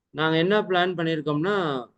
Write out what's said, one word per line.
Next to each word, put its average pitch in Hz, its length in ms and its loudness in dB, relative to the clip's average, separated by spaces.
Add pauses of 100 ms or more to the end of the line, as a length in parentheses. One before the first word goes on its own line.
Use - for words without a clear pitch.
(140)
நாங்க 160 240 2
என்ன 190 220 4
பிளான் 180 340 0
பண்ணியிருக்கோம்னா, 160 640 -2 (420)